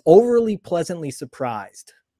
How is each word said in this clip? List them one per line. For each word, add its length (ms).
overly 500
pleasantly 540
surprised, 840